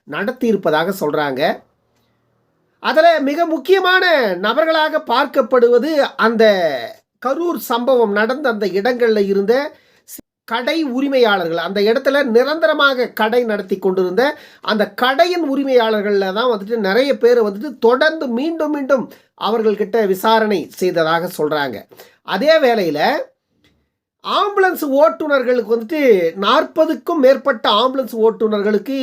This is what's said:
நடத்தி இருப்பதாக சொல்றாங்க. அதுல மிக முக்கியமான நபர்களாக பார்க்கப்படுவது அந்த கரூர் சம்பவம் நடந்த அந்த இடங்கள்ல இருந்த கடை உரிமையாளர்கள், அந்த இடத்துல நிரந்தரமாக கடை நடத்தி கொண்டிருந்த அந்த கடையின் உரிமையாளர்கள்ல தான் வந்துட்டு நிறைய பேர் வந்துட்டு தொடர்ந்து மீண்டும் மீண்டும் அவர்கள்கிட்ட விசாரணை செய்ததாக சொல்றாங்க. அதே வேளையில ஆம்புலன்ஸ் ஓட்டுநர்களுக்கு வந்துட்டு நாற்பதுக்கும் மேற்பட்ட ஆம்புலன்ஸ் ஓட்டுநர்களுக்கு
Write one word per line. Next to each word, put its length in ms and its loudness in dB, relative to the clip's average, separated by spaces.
நடத்தி 440 -6
இருப்பதாக 520 0
சொல்றாங்க. 600 -2
அதுல 200 4
மிக 240 -2
முக்கியமான 600 2
நபர்களாக 720 0
பார்க்கப்படுவது 840 2
அந்த 260 2
கரூர் 340 -4
சம்பவம் 500 0
நடந்த 300 -2
அந்த 180 -4
இடங்கள்ல 580 0
இருந்த 280 0
கடை 320 -4
உரிமையாளர்கள், 840 0
அந்த 160 -4
இடத்துல 420 2
நிரந்தரமாக 880 2
கடை 300 0
நடத்தி 340 -4
கொண்டிருந்த 460 0
அந்த 220 -2
கடையின் 560 0
உரிமையாளர்கள்ல 840 0
தான் 180 0
வந்துட்டு 260 -4
நிறைய 400 2
பேர் 260 4
வந்துட்டு 360 -6
தொடர்ந்து 480 2
மீண்டும் 480 -4
மீண்டும் 300 0
அவர்கள்கிட்ட 640 -2
விசாரணை 540 0
செய்ததாக 600 -2
சொல்றாங்க. 420 -4
அதே 360 0
வேளையில 400 0
ஆம்புலன்ஸ் 600 0
ஓட்டுநர்களுக்கு 920 0
வந்துட்டு 600 0
நாற்பதுக்கும் 840 0
மேற்பட்ட 500 2
ஆம்புலன்ஸ் 460 -2
ஓட்டுநர்களுக்கு 880 -2